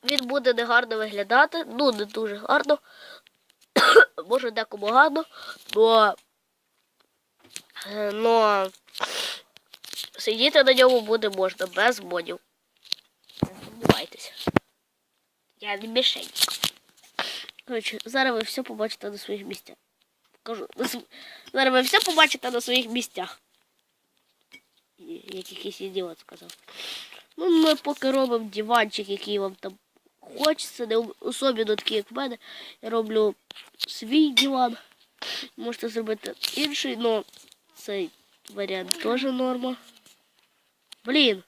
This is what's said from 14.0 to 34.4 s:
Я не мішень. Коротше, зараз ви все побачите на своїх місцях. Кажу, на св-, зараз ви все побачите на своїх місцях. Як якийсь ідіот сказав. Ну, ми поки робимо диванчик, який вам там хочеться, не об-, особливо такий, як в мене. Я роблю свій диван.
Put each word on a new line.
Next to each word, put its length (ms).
Я 180
не 100
мішень. 400
Коротше, 380
зараз 300
ви 60
все 220
побачите 480
на 60
своїх 280
місцях. 300
Кажу, 240
на 80
св-, 180
зараз 200
ви 80
все 180
побачите 520
на 100
своїх 280
місцях. 520
Як 540
якийсь 300
ідіот 380
сказав. 300
Ну, 120
ми 260
поки 360
робимо 380
диванчик, 600
який 300
вам 160
там 220
хочеться, 680
не 120
об-, 220
особливо 560
такий, 220
як 140
в 20
мене. 240
Я 80
роблю 460
свій 440
диван. 460